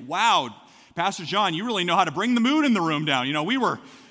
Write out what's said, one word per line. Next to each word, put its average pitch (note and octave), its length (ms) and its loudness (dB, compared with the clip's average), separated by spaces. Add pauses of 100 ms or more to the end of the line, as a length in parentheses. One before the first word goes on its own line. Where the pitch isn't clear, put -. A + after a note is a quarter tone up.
"Wow, E3 480 0 (400)
Pastor F#3 300 -4
John, F#3 280 0
you F#3 140 -4
really G3+ 180 -2
know F3 120 0
how F#3+ 80 4
to D#3+ 80 -2
bring A3 220 0
the A#3+ 60 2
mood D4 240 4
in C4 80 4
the G3+ 80 2
room D#3 240 0
down. C3 220 0
You D3 80 -4
know, D3+ 80 -2
we A#3 160 -2
were, F3+ 200 -2 (320)